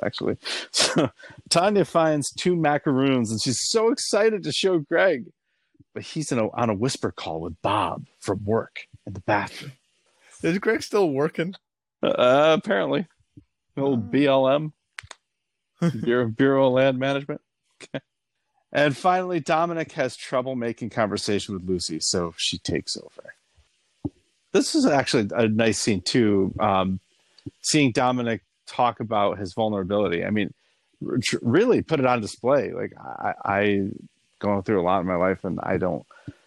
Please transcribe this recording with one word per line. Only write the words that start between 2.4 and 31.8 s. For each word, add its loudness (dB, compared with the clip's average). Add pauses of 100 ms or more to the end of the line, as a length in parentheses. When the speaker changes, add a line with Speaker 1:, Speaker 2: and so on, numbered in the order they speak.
Speaker 1:
macaroons, 2
and -4
she's -2 (100)
so 2
excited 0
to -6
show 2
Greg. 2 (680)
But -10
he's -8
in 0
a, 0
on -2
a 0
whisper -2
call -8
with -10
Bob -2 (120)
from -4
work -4 (200)
in -12
the -12
bathroom. -4 (680)
Speaker 2:
Is 0
Greg 0
still 2
working? -2 (480)
Speaker 1:
Uh, 6
apparently. -2 (680)
Old 0
Speaker 2:
Uh. -4
Speaker 1:
B 4
L 4
M. 0 (1080)
Speaker 2:
<laughs> 0
Speaker 1:
Bureau, 2
Bureau 4
of 4
Land 4
Management. -4 (520)
<laughs> -8 (760)
And 2
finally, 0
Dominic -2
has -4
trouble -4
making -6
conversation -2
with -8
Lucy, -4
so -2
she -4
takes -6
over. -20 (1160)
This 2
is 4
actually 2
a 2
nice 2
scene, 0
too. 2
Um, 2 (600)
seeing 2
Dominic 0 (260)
talk -2
about 0
his -8
vulnerability. 0
I -2
mean, -2 (520)
r-, -2
tr-, -2
really 4